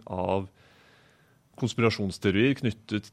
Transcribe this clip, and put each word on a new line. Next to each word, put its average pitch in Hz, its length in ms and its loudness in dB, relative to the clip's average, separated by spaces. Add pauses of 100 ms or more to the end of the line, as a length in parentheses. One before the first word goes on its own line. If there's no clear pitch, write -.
av 92 400 0 (1120)
konspirasjonsteorier 110 960 2
knyttet - 560 -4